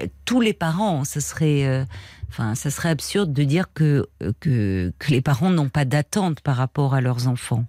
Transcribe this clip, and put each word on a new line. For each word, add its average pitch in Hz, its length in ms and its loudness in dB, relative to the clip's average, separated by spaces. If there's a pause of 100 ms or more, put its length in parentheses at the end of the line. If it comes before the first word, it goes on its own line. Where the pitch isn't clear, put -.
(260)
tous 247 160 2
les 214 120 2
parents, 165 520 -2
ce - 140 -6
serait, 147 460 0
euh, 131 180 0 (460)
enfin, 113 260 -4
ça 143 140 -4
serait 170 200 -2
absurde 160 440 -2
de 143 100 2
dire 156 300 0
que, 147 340 2 (140)
euh, 95 180 -4
que, 95 600 0
que - 120 -2
les 127 100 4
parents 151 280 2
n'ont 156 200 2
pas 143 160 0
d'attente 147 560 0
par 139 140 0
rapport 131 380 0
à 131 80 2
leurs 123 260 0
enfants. 120 420 -2